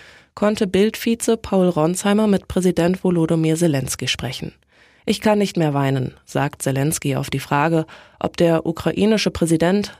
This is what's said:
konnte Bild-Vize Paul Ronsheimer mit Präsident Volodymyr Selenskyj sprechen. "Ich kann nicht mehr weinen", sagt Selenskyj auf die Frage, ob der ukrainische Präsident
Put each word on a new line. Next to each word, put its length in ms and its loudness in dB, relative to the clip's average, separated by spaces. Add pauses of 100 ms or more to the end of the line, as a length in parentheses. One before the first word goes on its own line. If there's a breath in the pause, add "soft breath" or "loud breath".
(340 loud breath)
konnte 320 0
Bild-Vize 720 0
Paul 320 0
Ronsheimer 560 0
mit 220 2
Präsident 560 0
Volodymyr 520 2
Selenskyj 520 -2
sprechen. 480 -8 (500 soft breath)
"Ich 160 -2
kann 160 4
nicht 200 -2
mehr 180 2
weinen", 400 0 (100)
sagt 380 -4
Selenskyj 540 -2
auf 120 -6
die 100 -4
Frage, 460 0 (340 loud breath)
ob 160 -4
der 300 2
ukrainische 640 0
Präsident 680 0